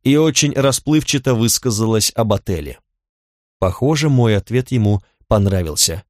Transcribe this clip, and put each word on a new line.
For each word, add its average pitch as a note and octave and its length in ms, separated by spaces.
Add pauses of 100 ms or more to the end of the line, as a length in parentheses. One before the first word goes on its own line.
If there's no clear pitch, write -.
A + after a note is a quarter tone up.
И C3+ 140
очень D3+ 380
расплывчато C#3 800
высказалась A2+ 800
об G#2+ 180
отеле. D#2 460 (800)
Похоже, C#3+ 500
мой A#2+ 260
ответ A#2+ 360
ему G#2 320 (240)
понравился. F#2 840